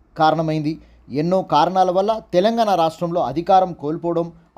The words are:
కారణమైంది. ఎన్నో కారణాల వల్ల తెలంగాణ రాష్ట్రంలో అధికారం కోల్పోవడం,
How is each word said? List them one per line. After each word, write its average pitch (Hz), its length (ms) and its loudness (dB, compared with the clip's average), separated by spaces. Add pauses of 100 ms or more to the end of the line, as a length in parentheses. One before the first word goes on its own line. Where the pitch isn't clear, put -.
(180)
కారణమైంది. 156 600 0 (320)
ఎన్నో 170 320 0
కారణాల 180 480 2
వల్ల 202 320 -2 (100)
తెలంగాణ 208 420 2
రాష్ట్రంలో 170 460 -2
అధికారం 170 520 0
కోల్పోవడం, 165 600 -6 (260)